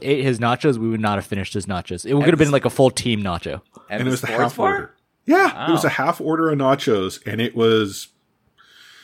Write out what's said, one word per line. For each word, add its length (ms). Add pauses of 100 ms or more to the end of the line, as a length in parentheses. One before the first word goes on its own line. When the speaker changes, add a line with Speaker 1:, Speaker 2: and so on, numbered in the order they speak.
Speaker 1:
ate 200
his 160
nachos, 380
we 100
would 140
not 160
have 80
finished 300
his 100
nachos. 400
It 80
would 120
Speaker 2:
At 40
Speaker 1:
have 80
been, 120
Speaker 2:
the 40
Speaker 1:
like, 120
a 40
full 220
team 320
nacho. 320
Speaker 2:
at 340
Speaker 3:
And 120
it 40
Speaker 2:
the 60
Speaker 3:
was 100
the 60
Speaker 2:
sports 160
Speaker 3:
half 140
Speaker 2:
bar? 160
Speaker 3:
order. 220 (300)
Yeah, 420
it 40
was 120
Speaker 2:
Wow. 40
Speaker 3:
a 60
half 280
order 300
of 80
nachos, 640
and 160
it 140
was, 540 (960)